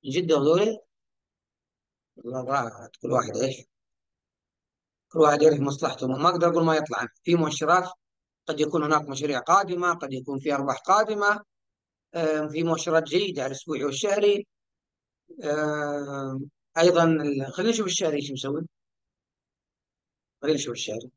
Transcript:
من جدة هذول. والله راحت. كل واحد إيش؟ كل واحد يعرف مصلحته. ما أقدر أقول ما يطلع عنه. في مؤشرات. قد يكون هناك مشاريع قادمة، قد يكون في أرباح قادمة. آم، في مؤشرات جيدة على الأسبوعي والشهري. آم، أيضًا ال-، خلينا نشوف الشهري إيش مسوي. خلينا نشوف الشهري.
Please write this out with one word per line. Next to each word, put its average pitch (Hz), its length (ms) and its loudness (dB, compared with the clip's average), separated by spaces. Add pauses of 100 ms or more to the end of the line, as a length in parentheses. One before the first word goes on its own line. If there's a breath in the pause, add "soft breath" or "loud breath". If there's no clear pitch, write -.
من 135 80 -8
جدة 160 240 2
هذول. 175 420 2 (1400)
والله 127 280 -10
راحت. 123 580 -6
كل - 100 -4
واحد 113 260 0
إيش؟ 135 280 -4 (1400)
كل 165 100 -2
واحد 147 220 6
يعرف 151 180 8
مصلحته. 139 480 -2
ما 135 220 2
أقدر 170 200 2
أقول 170 160 2
ما 160 100 4
يطلع 151 240 -2
عنه. 120 100 -6 (140)
في 170 120 2
مؤشرات. 160 560 0 (560)
قد 147 120 -6
يكون 151 240 0
هناك 147 260 0
مشاريع 139 300 -4
قادمة، 175 540 2
قد 143 200 -8
يكون 135 260 -8
في 143 140 -2
أرباح 139 240 -2
قادمة. 208 680 0 (680)
آم، 156 340 0
في 160 140 -4
مؤشرات 160 400 2
جيدة 139 380 -2
على 135 100 -4
الأسبوعي 139 320 -8
والشهري. 202 640 0 (960)
آم، 147 1040 -4 (280)
أيضًا 175 260 6
ال-، 147 500 0
خلينا 220 180 0
نشوف 220 140 -2
الشهري 170 300 -2
إيش 143 160 -6
مسوي. 139 360 -6 (1700)
خلينا 147 160 0
نشوف 123 160 -6
الشهري. 117 440 -10